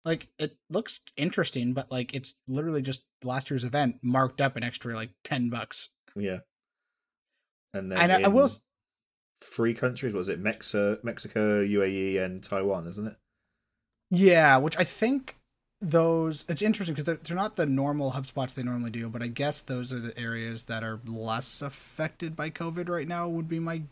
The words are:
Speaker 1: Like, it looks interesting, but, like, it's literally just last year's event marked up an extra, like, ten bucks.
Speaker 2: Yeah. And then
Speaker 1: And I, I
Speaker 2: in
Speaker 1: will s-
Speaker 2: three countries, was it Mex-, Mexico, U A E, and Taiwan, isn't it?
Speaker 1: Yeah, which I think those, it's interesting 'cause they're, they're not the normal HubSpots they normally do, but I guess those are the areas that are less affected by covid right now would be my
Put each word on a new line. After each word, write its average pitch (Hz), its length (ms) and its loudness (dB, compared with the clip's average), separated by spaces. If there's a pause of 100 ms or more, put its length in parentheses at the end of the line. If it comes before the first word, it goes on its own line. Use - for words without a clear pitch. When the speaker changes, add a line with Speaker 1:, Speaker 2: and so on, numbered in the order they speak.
Speaker 1:
Like, 160 240 -2 (100)
it - 180 -4 (140)
looks - 320 -2 (140)
interesting, 139 560 0
but, 131 180 -4
like, 127 240 -4
it's 139 200 -8 (140)
literally 151 340 -2
just 131 200 -4 (200)
last 127 280 -4
year's 127 140 0
event 127 380 2
marked 131 380 2
up 139 160 2
an 113 80 -4
extra, 120 300 -6
like, 110 160 -8 (140)
ten 123 260 0
bucks. - 400 -6 (260)
Speaker 2:
Yeah. 95 220 -2 (1400)
And 95 180 -6
then 180 60 0
Speaker 1:
And 175 140 6
I, 185 40 8
I 196 100 4
Speaker 2:
in 202 60 6
Speaker 1:
will 269 140 8
s- - 160 -2 (800)
Speaker 2:
three 117 320 0
countries, 123 400 -2
was 92 140 -2
it 85 120 -4
Mex-, 110 340 -4 (280)
Mexico, 107 580 0
U 101 220 2
A 98 40 4
E, 95 320 0
and 92 240 -2
Taiwan, 95 440 0
isn't 101 200 -6
it? 107 100 -10 (960)
Speaker 1:
Yeah, 170 460 10
which 143 220 2
I 180 60 4
think - 520 -2 (460)
those, 165 680 2
it's 165 120 -2
interesting 202 340 0
'cause 143 100 -4
they're, 165 180 0
they're 170 140 -6
not 208 200 -2
the 170 80 2
normal 139 480 2
HubSpots 135 400 -4
they 127 100 -8
normally 120 280 -4
do, 117 180 -6
but 117 140 -6
I 120 60 -4
guess 143 340 -2
those 127 320 -6
are 120 40 -6
the 117 200 -8
areas 117 460 -6
that 113 200 -4
are 113 220 -6
less 113 560 -4
affected 160 760 -8
by 156 140 -4
covid 170 400 -6
right 165 180 -4
now 175 200 -4
would 165 200 -2
be 165 120 -2
my 165 320 -4